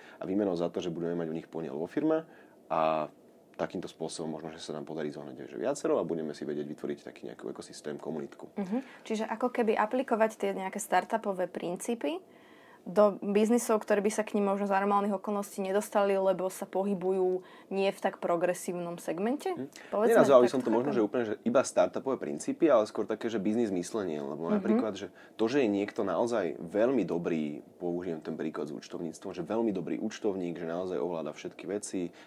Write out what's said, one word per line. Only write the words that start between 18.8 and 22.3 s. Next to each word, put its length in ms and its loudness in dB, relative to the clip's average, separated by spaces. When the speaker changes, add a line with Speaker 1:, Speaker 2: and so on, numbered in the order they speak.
Speaker 2:
segmente? 560 -2
Speaker 1:
Mhm. 400 -10
Speaker 2:
Povedzme 240 6
Speaker 1:
Nenazval 240 10
by 80 8
Speaker 2:
tak 80 -2
Speaker 1:
som 40 2
to 40 -2
Speaker 2:
to 80 2
Speaker 1:
možno, 160 4
Speaker 2:
chápem. 80 0
Speaker 1:
že 80 4
úplne, 240 0
že 60 0
iba 160 4
startupové 560 2
princípy, 560 2